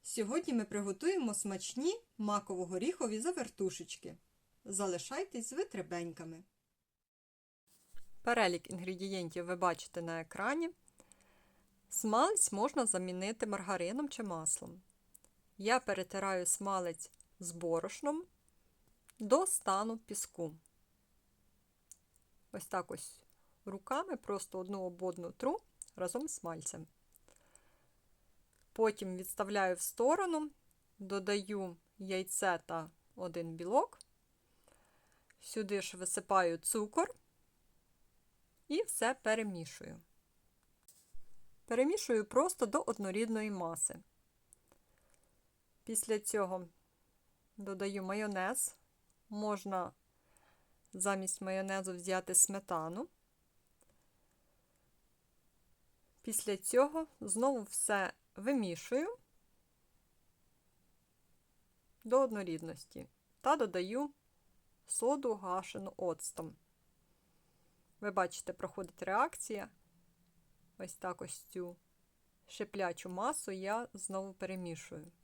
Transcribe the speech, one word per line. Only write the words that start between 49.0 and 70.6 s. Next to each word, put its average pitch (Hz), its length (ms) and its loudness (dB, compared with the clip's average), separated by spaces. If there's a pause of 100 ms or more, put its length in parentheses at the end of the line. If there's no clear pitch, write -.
Можна 202 640 -2 (1000)
замість 190 480 0
майонезу 190 520 -2
взяти 185 420 0
сметану. 185 720 2 (3250)
Після 214 360 0
цього 302 500 4 (120)
знову 226 440 2
все 202 500 0 (240)
вимішую 247 800 0 (2750)
до 247 180 6
однорідності 175 840 -2 (340)
та 269 140 6
додаю 220 580 0 (720)
соду, 262 460 2
гашену 190 640 -4
оцтом. 165 580 -4 (1500)
Ви 208 100 0
бачите, 185 420 2
проходить - 500 -6
реакція. 214 640 0 (1080)